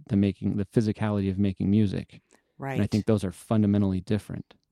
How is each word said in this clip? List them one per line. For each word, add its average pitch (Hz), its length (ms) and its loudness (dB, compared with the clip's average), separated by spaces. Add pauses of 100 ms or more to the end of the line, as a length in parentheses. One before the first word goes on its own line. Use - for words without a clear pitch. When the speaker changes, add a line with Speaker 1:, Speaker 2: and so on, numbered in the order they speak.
Speaker 1:
the - 80 -2
making, 98 400 2
the 101 100 -4
physicality 104 640 0
of 95 80 -4
making 98 320 0
music. 101 520 0 (360)
Speaker 2:
Right. 135 160 -8
Speaker 1:
And 143 80 -2
I 202 60 0
think 214 180 -2
those 107 200 0
are 90 80 -6
fundamentally 101 680 0
different. - 540 -8 (180)